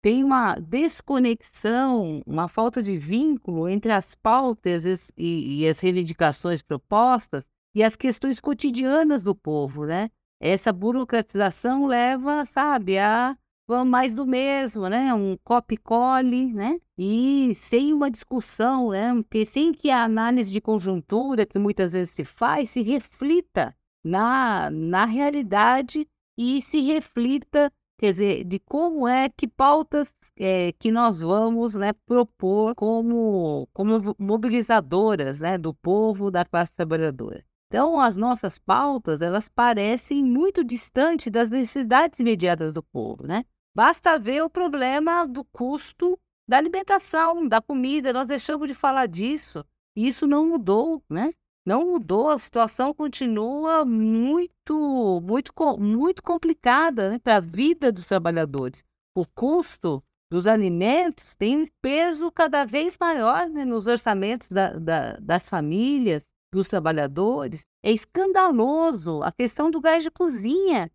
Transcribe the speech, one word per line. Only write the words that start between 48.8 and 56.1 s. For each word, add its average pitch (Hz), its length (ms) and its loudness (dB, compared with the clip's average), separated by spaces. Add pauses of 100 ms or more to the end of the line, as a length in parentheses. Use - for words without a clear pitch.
disso. 190 580 -6 (300)
E 214 100 0
isso 285 220 0
não 294 200 4
mudou, 277 600 0
né? 214 240 -4 (320)
Não 302 280 0
mudou, 226 360 0
a 302 80 2
situação 240 560 -2
continua 285 880 -2
muito, 247 1400 0
muito 226 300 -4
co-, 302 240 0
muito 226 440 0